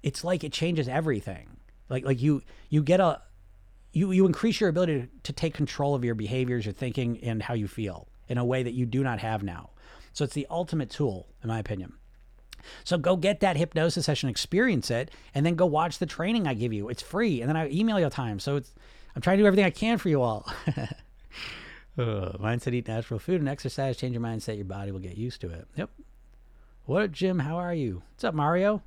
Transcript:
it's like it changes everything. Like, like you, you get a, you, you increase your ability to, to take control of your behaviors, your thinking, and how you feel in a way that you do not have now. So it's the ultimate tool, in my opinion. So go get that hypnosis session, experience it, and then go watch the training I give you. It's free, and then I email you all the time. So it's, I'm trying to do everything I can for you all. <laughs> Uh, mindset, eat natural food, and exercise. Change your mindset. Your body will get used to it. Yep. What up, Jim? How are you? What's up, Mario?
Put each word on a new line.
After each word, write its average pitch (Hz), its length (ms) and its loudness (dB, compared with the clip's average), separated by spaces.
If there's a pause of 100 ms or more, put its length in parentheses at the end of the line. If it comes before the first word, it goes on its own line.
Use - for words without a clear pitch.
it's - 200 -4
like 175 220 0
it 147 80 -6
changes 160 360 2
everything. 123 680 -2 (320)
Like, 127 160 -2
like 131 180 2
you, 143 200 4 (280)
you 151 120 4
get 175 180 6
a, 170 200 4 (760)
you, 190 180 2
you 185 140 6
increase 190 340 2
your 208 80 4
ability 160 320 2
to, 120 80 -8 (140)
to - 100 -10
take 160 220 -2
control 143 400 0
of 123 100 -2
your 117 100 0
behaviors, 120 520 -2
your 104 80 -4
thinking, 120 480 -2
and 113 200 -2
how 123 120 -4
you 107 140 -2
feel 95 400 -8 (200)
in 123 80 -2
a 123 80 0
way 127 180 2
that 120 120 -4
you 127 100 0
do 120 180 0
not 120 180 0
have 110 220 -2
now. 90 280 -8 (420)
So - 120 -2
it's 135 100 -6
the 143 160 -4
ultimate 165 400 -2
tool, 107 360 -2 (160)
in 113 60 -6
my 113 100 -2
opinion. 95 360 -6 (880)
So 175 160 0
go 175 180 4
get 175 240 0
that 185 160 4
hypnosis 165 500 2
session, 143 220 0
experience 180 600 0
it, 123 200 -2 (240)
and 139 100 2
then 170 100 4
go 175 120 4
watch 156 320 0
the 180 80 -2
training 196 400 0
I 135 80 0
give 113 180 -2
you. 104 160 -4
It's 123 140 -8
free, 190 380 0
and 120 80 -2
then 156 80 2
I 160 140 0
email 208 280 2
you 175 60 4
all 139 60 2
the - 60 -8
time. 110 240 -4
So 139 160 -2
it's, - 180 -6 (400)
I'm 131 80 -6
trying 190 160 4
to 208 40 8
do 214 40 10
everything 202 200 8
I 175 40 4
can 220 280 0
for 180 100 0
you 143 140 4
all. 110 240 0 (300)
<laughs> 131 120 -4 (1080)
Uh, 104 420 -2
mindset, 117 360 -2
eat 120 140 -2
natural 113 320 -4
food, 180 200 0
and 143 80 0
exercise. 135 480 -2
Change 127 180 -4
your 117 60 -2
mindset. 113 360 -4
Your 101 80 -6
body 98 260 -6
will 95 80 -6
get 92 180 -10
used 117 260 -6
to 90 60 -6
it. 82 280 -12
Yep. 170 140 -6 (960)
What 175 160 2
up, 190 100 -2
Jim? 180 260 0
How 151 180 0
are 175 160 -2
you? 117 380 -2
What's - 140 -12
up, 226 100 0
Mario? 180 520 2